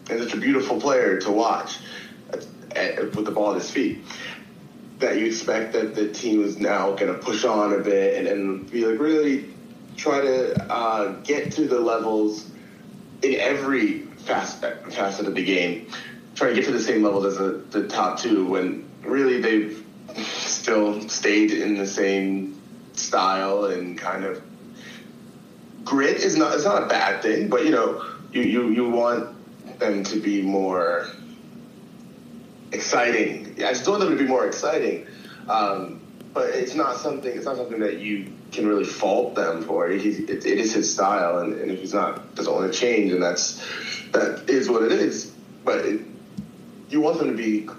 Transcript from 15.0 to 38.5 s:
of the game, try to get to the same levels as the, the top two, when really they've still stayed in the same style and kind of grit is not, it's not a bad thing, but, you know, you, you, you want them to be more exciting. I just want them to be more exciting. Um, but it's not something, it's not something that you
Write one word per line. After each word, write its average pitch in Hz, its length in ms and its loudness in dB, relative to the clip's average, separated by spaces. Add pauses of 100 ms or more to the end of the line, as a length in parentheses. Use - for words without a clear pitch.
of 92 80 -2
the 92 100 0
game, 87 440 0 (460)
try - 140 2
to - 60 4
get - 100 4
to 139 80 0
the 117 80 2
same 110 220 4
levels 98 240 4
as 95 120 2
the, 98 420 -2
the 95 80 -2
top 92 300 0
two, 98 280 4
when 92 420 -2 (140)
really 127 380 2
they've 107 440 2 (320)
still 107 920 0
stayed 104 440 4
in 101 240 0
the 98 100 -2
same 98 760 0 (320)
style 98 760 0
and 90 300 -4
kind 95 280 -4
of 95 180 -6 (1400)
grit 139 320 4
is 180 200 2
not, 151 180 4
it's 151 100 0
not 202 180 4
a - 40 -4
bad - 360 2
thing, 104 260 0
but, 123 160 4
you 156 60 6
know, - 340 2 (280)
you, 123 100 0
you, 120 280 2
you 120 200 2
want 120 440 2 (440)
them 101 240 0
to - 180 -2
be 101 220 0
more 92 640 2 (1600)
exciting. 113 840 0
I 127 140 0
just 127 160 0
want 202 120 2
them 185 100 4
to 143 60 4
be 139 120 2
more 123 180 4
exciting. 107 600 0 (420)
Um, 98 540 0 (320)
but 123 160 2
it's 127 240 -2
not 143 220 0
something, 131 380 -4
it's - 120 -6
not 135 100 -2
something 113 240 -6
that 104 180 0
you 101 320 -6 (220)